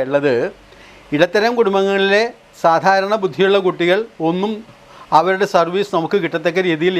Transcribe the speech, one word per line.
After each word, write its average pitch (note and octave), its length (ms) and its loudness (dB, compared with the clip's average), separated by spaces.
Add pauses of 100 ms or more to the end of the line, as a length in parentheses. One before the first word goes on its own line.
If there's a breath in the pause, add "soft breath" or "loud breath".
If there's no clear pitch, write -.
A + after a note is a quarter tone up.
ഉള്ളത് C#3+ 280 0 (840 loud breath)
ഇടത്തരം G3+ 420 2
കുടുംബങ്ങളിലെ G3 600 2 (420)
സാധാരണ F#3+ 600 2
ബുദ്ധിയുള്ള F#3+ 440 2
കുട്ടികൾ F3 320 0 (300)
ഒന്നും F#3 240 -2 (680 loud breath)
അവരുടെ F3+ 360 2
സർവീസ് F3+ 420 0
നമുക്ക് E3 280 -2
കിട്ടത്തക്ക E3 420 -4
രീതിയിൽ E3+ 340 -2